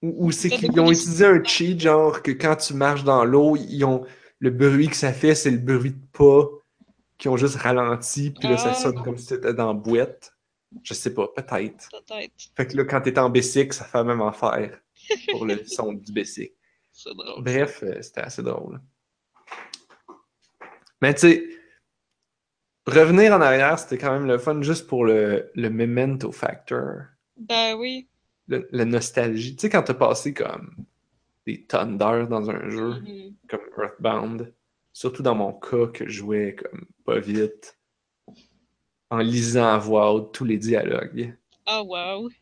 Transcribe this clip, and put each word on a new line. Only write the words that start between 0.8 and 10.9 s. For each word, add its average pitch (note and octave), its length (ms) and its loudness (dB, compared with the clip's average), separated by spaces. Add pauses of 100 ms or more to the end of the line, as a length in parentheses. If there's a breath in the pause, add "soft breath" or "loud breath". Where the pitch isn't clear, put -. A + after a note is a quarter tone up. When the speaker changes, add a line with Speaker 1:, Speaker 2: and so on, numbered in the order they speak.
Speaker 1:
ont E3 40 6
Speaker 2:
de E3 60 8
Speaker 1:
utilisé E3+ 340 4
un G3 120 10
Speaker 2:
musique. E3 100 0
Speaker 1:
cheat, F3 320 0
genre D#3 420 4
que - 80 -2
quand D3+ 260 2
tu D3+ 180 -6
marches C#3 300 0
dans C3 200 6
l'eau, D3 320 4
ils C#3 280 -4
ont, C3 200 0 (360 loud breath)
le C3 100 2
bruit C#3 380 4
que C#3+ 80 -4
ça C3+ 160 0
fait, D#3 220 4
c'est D3 160 0
le A#2+ 80 2
bruit B2+ 340 0
de - 200 -14
pas, C#3+ 320 8 (720)
qui - 120 -6
ont C3 80 2
juste C3 200 0
ralenti, B2 760 -2
puis - 180 -8
là, B2 100 2
ça B3 120 0
Speaker 2:
Ah. B3+ 40 0
Speaker 1:
sonne B2+ 280 -4
comme A#2+ 160 -8
si - 80 -18
t'étais A#2+ 280 -2
dans A#2 140 -2
la A2 40 -2
boîte. A2+ 600 -4 (500)
Je A2+ 100 -12